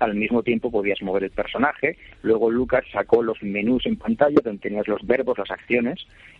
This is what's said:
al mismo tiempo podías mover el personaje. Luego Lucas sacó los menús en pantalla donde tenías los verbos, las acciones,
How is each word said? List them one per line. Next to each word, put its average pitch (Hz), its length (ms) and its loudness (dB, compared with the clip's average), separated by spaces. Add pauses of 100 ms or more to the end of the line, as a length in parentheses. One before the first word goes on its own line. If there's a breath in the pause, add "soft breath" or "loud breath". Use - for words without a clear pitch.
al 107 160 0
mismo 110 260 0
tiempo 117 300 -2
podías 101 280 0
mover 95 240 -2
el 95 60 -4
personaje. 139 680 -2 (260 loud breath)
Luego 104 280 2
Lucas 127 400 0
sacó 107 320 2
los 113 180 -4
menús 104 460 0
en 135 100 0
pantalla 147 460 2
donde 104 200 -6
tenías 104 260 -4
los 104 180 -2
verbos, 123 320 2
las 98 120 -6
acciones, 123 540 -2 (360 loud breath)